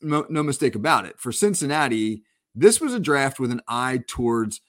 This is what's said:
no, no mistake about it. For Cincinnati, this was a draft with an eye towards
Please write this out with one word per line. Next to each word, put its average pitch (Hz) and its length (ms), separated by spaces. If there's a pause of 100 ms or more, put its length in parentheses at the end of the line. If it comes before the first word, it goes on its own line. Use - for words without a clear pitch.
no, 151 280
no 151 140
mistake 139 320
about 110 300
it. - 140
For 123 120
Cincinnati, 139 920 (320)
this 196 260
was 277 120
a 240 60
draft 139 400
with 123 120
an 120 160
eye 123 400
towards 117 600